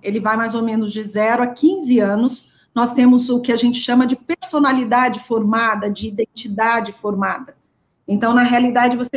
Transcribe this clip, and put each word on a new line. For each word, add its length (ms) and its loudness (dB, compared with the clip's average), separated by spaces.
ele 160 -4
vai 160 -2
mais 180 -4
ou 80 -2
menos 300 -2
de 100 -8
zero 400 0
a 60 0
quinze 540 2
anos, 760 -2
nós 180 0
temos 360 4
o 100 0
que 140 -2
a 20 2
gente 240 0
chama 260 2
de 120 -2
personalidade 1040 0
formada, 680 -2
de 200 -8
identidade 840 -4
formada. 640 -6
Então, 280 0
na 100 6
realidade, 540 2
você 200 -6